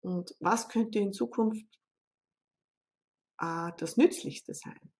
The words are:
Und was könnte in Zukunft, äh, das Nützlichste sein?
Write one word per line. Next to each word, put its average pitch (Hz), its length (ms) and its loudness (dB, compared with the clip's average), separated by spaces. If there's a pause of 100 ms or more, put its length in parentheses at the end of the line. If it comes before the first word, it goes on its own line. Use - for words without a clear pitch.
Und 180 400 -4
was 226 260 2
könnte 220 320 2
in 202 140 0
Zukunft, 220 520 0 (1700)
äh, 165 380 -4
das - 180 -6
Nützlichste - 580 2
sein? - 460 -16